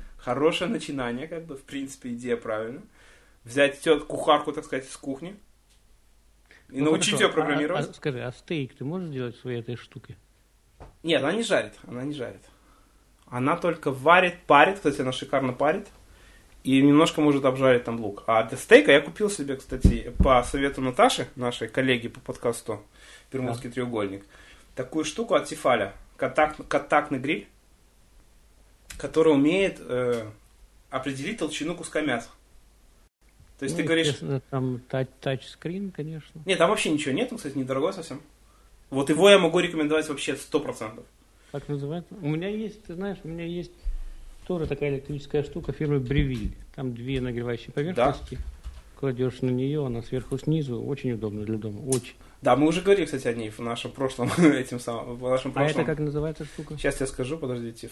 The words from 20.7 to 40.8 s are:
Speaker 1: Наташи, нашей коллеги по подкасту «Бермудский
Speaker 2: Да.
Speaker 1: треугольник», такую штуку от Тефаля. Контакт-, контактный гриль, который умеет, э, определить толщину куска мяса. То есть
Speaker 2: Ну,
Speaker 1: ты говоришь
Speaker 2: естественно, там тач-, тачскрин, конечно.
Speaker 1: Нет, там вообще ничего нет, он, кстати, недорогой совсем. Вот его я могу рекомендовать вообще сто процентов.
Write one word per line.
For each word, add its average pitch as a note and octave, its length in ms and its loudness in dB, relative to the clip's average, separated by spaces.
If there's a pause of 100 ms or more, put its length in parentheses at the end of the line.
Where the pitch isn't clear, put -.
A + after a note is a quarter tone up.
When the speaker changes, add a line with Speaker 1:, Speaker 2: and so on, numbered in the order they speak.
Speaker 1:
Наташи, C3 560 2
нашей A#2+ 320 -4
коллеги B2 400 0
по - 100 -18
подкасту A#2 640 -6 (480)
«Бермудский B2+ 380 -4
Speaker 2:
Да. A#2 60 -14
Speaker 1:
треугольник», G#2+ 500 -4 (500)
такую D3+ 300 -4
штуку A3 300 0
от C#3+ 100 4
Тефаля. A#2+ 480 0 (240)
Контакт-, D3+ 500 2
контактный D3 500 2
гриль, B2+ 300 -4 (1500)
который D#3 360 4
умеет, D#3+ 460 4
э, B2 460 -2 (640)
определить C#3 500 -6
толщину D#3 360 -4
куска D#3+ 260 -6
мяса. B2 260 -2 (1300)
То - 60 -10
есть C#3 120 -4
Speaker 2:
Ну, E3+ 60 -2
Speaker 1:
ты - 40 0
говоришь D#3+ 220 2
Speaker 2:
естественно, C#3+ 420 -2
там B2+ 400 -2
тач-, C3 180 -2 (140)
тачскрин, F3 680 -8
конечно. D#3+ 540 -12
Speaker 1:
Нет, F#3 120 0
там E3+ 120 4
вообще G#3 200 0
ничего C#3+ 240 0
нет, A#3 180 -2
он, A3+ 60 -10
кстати, C#3 200 -10
недорогой C3+ 360 -2
совсем. D#3+ 280 -12 (680)
Вот C#3 200 0
его E3 200 8
я G3+ 100 12
могу F3 200 4
рекомендовать D#3 500 0
вообще C#3 260 -6
сто - 240 -2
процентов. A#2+ 460 -10 (480)